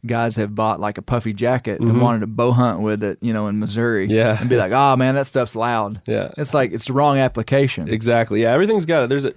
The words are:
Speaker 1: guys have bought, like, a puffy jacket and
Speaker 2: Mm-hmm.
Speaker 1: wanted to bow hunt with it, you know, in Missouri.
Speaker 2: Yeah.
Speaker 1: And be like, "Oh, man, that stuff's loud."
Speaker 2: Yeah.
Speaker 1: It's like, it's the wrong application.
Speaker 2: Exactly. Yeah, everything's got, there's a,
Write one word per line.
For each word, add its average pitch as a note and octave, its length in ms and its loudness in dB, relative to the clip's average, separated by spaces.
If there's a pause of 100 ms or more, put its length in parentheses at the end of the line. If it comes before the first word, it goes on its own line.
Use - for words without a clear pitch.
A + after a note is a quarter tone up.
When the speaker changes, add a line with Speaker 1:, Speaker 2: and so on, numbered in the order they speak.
Speaker 1:
guys A#2 300 -2
have G#2 180 -2
bought, A2 260 0
like, G#2 180 -4
a - 40 -12
puffy A#2 300 -2
jacket A#2 480 -2
and A#2 100 2
Speaker 2:
Mm-hmm. A#2+ 100 4
Speaker 1:
wanted A#2+ 200 2
to G2+ 60 -4
bow A#2 260 0
hunt A#2+ 280 2
with G#2+ 220 -2
it, G2+ 180 -4
you A2+ 120 -2
know, G#2+ 160 -2
in G2+ 100 -2
Missouri. G#2+ 480 -2
Speaker 2:
Yeah. A2 320 2
Speaker 1:
And B2 120 -4
be B2+ 60 4
like, F#2+ 160 0
"Oh, C3+ 240 4
man, C3 200 2
that C#3 100 -2
stuff's B2 300 -2
loud." A2 500 -2
Speaker 2:
Yeah. G#2+ 300 -2
Speaker 1:
It's - 180 -6
like, B2+ 180 2
it's A2 140 -8
the C3 60 -6
wrong C#3+ 260 2
application. C3 720 0
Speaker 2:
Exactly. A2+ 540 0
Yeah, A#2 100 4
everything's F#3+ 340 2
got, D3+ 220 2
there's C#3 160 0
a, - 120 -2